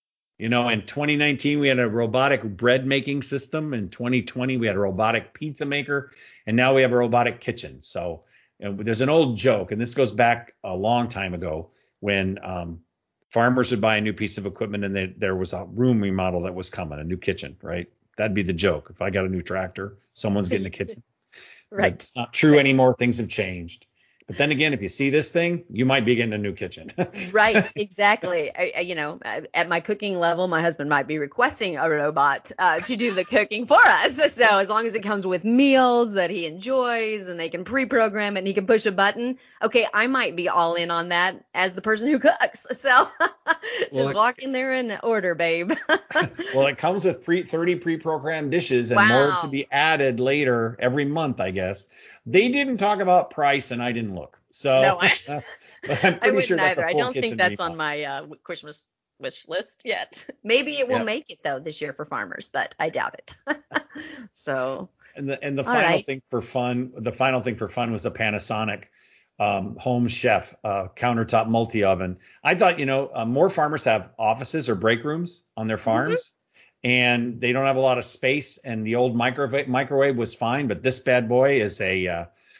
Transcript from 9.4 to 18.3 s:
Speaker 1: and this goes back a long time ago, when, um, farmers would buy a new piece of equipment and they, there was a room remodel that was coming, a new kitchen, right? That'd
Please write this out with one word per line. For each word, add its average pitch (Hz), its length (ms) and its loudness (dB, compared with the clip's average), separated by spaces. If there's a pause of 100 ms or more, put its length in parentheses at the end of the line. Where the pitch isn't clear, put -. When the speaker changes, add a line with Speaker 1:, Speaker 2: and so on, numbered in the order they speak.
Speaker 1:
and 107 100 -4
this 117 140 -6
goes 131 160 2
back 117 420 2 (100)
a 95 120 -6
long 113 340 0
time 95 240 -6
ago, 82 380 -6 (300)
when, 98 420 0
um, 85 380 -10 (500)
farmers 123 400 4
would 110 100 0
buy 110 160 2
a 104 40 0
new 107 120 -2
piece 98 240 -6
of 98 80 -6
equipment 101 400 -6
and 98 100 -4
they, 95 120 -2 (100)
there 95 180 -2
was 92 180 -4
a 92 120 -8
room 113 360 2
remodel 92 420 0
that 90 120 -6
was 90 140 -8
coming, 78 300 -10
a 76 40 -10
new 90 140 -6
kitchen, 73 440 -6
right? 87 260 -8 (280)
That'd 107 180 -2